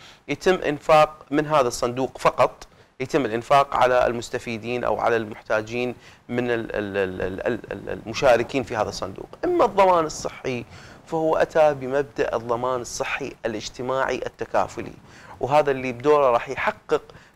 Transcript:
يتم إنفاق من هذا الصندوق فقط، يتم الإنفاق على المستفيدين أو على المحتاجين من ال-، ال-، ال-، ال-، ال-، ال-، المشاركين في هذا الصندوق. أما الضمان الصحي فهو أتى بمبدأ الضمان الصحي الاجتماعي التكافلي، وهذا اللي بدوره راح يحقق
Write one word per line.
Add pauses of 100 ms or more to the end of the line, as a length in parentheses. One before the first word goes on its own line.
(280)
يتم
إنفاق
من
هذا
الصندوق
فقط، (320)
يتم
الإنفاق
على
المستفيدين
أو
على
المحتاجين (340)
من
ال-،
ال-،
ال-،
ال-،
ال-،
ال-،
المشاركين
في
هذا
الصندوق. (160)
أما
الضمان
الصحي (400)
فهو
أتى
بمبدأ
الضمان
الصحي (120)
الاجتماعي
التكافلي، (460)
وهذا
اللي
بدوره
راح
يحقق (340)